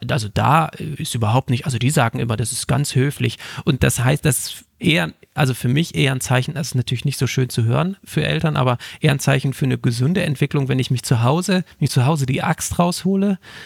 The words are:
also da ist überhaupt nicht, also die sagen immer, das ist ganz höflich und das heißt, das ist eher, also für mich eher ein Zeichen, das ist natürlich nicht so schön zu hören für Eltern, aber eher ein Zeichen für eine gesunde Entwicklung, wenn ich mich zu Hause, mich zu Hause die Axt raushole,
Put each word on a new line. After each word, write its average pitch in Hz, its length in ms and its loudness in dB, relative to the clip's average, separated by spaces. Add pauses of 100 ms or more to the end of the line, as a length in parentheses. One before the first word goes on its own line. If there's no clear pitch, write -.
also 110 180 0
da 131 380 2
ist 151 500 -8
überhaupt 117 340 2
nicht, 120 160 0
also 120 120 -2
die 120 140 2
sagen 127 280 0
immer, 117 160 -2
das 110 160 -4
ist - 160 -6
ganz 135 260 0
höflich 127 440 0 (260)
und 139 200 0
das 123 200 2
heißt, 143 220 2
das 143 140 2
ist - 260 -10 (140)
eher, 165 340 0 (200)
also 131 200 2
für 120 160 -2
mich 151 260 0
eher 143 160 2
ein 131 80 -4
Zeichen, - 360 0
das 160 120 -4
ist - 80 -6
natürlich 123 300 -2
nicht 139 120 -2
so 123 100 0
schön 131 200 0
zu 120 160 -2
hören 143 400 2
für 147 220 -2
Eltern, 151 320 0
aber 127 200 2 (220)
eher 147 120 4
ein 135 80 0
Zeichen 135 340 2
für - 100 -4
eine 127 140 2
gesunde 127 460 0
Entwicklung, 143 440 0
wenn 131 120 0
ich - 120 -2
mich 120 120 0
zu 117 200 2
Hause, 175 400 2 (160)
mich 143 120 0
zu 123 140 4
Hause 143 200 2
die 143 180 -2
Axt - 360 -2
raushole, 190 600 0 (260)